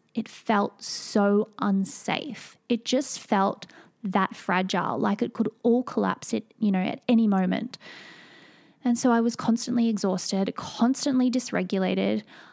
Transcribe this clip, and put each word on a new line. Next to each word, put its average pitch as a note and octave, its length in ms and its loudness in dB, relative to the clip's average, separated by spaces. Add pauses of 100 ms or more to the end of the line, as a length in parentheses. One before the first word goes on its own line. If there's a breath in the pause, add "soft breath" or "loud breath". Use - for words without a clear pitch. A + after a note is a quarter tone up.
(140)
it A3 140 -6
felt - 540 -2
so G3+ 640 2 (100)
unsafe. - 1000 -4 (100)
It A#3 160 0
just - 360 -2
felt - 460 0 (360 loud breath)
that F#3+ 340 -2
fragile, F#3 640 -2
like G#3 240 0
it - 100 -4
could G#3+ 160 -2 (140)
all B3 200 4
collapse - 520 -2
at, G#3+ 80 -2 (160)
you G#3 120 0
know, F#3+ 100 2
at - 280 -4
any A3+ 180 4
moment. F#3+ 520 0 (1040 loud breath)
And A#3+ 140 2
so B3 120 2
I A#3 100 4
was A#3 160 0
constantly A#3 520 0
exhausted, F#3+ 680 0
constantly B3+ 720 0
dysregulated. F#3+ 920 0 (300 loud breath)